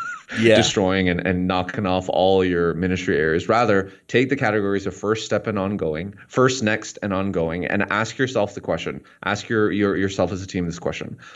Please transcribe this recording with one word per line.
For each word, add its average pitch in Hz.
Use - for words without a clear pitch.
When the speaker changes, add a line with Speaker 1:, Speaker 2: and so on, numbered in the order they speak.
Speaker 1:
<laughs> -
Speaker 2:
Yeah. 113
Speaker 1:
destroying 95
and, 87
and 90
knocking 92
off 92
all 95
your 85
ministry 90
areas. 80
Rather, 104
take 127
the 139
categories 101
of 95
first 107
step 107
and 104
ongoing, 95
first, 127
next, 107
and 101
ongoing, 90
and 101
ask 107
yourself 117
the 101
question. -
Ask -
your, 107
your, 101
yourself 95
as 92
a 95
team 90
this 85
question. -